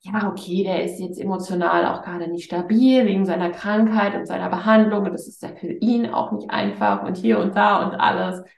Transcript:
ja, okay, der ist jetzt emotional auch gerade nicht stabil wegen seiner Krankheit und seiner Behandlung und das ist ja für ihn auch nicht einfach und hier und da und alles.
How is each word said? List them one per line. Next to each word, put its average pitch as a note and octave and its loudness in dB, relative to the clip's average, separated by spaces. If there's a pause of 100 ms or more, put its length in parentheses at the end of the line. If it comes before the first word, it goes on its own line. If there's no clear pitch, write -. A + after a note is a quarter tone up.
ja, G3+ -4
okay, F3+ -4
der F#3 -2
ist F3 -6
jetzt F3+ -8
emotional F3 0
auch - -4
gerade F3 -8
nicht E3+ -6
stabil A3+ 4
wegen G3 2
seiner F3 -2
Krankheit G#3 0
und - -6
seiner F3+ -6
Behandlung G#3 4
und F3+ -4
das - -10
ist - -18
ja - -12
für - -8
ihn A#3 0
auch - -2
nicht - -8
einfach G3+ 0
und F#3 -4
hier A3 2
und - 0
da G#3 4
und - -4
alles. F#3 0 (160)